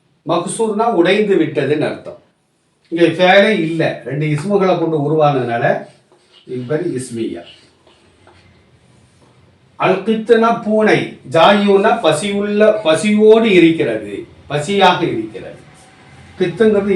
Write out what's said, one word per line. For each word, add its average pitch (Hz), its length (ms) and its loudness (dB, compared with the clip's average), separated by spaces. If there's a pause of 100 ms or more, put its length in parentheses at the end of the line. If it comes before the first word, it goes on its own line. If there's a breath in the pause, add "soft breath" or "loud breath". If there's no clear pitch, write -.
(300)
மக்சூர்னா 208 560 -2 (140)
உடைந்து 196 400 2
விட்டதுன்னு 143 480 -2
அர்த்தம். - 320 -12 (720)
இங்க 170 120 2 (120)
ஃபேலே 196 340 4 (160)
இல்ல, 160 160 -4 (260)
ரெண்டு 147 180 -4 (100)
இஸ்முகளை 190 420 0
கொண்டு 160 180 -2 (100)
உருவானதுனால 135 580 0 (880)
இது 127 180 -8
பேரு 160 160 -4 (140)
இஸ்மியா. 113 420 -10 (2500)
அல் 190 220 0
கித்துனா 226 440 2 (140)
பூனை, 214 340 2 (360)
ஜாயுன்னா 202 580 4 (120)
பசியுள்ள, 202 560 -2 (260)
பசியோடு 214 600 4 (100)
இருக்கிறது, 120 560 2 (360)
பசியாக 185 500 0 (140)
இருக்கிறது. - 460 -12 (760)
கித்துங்கிறது 202 580 0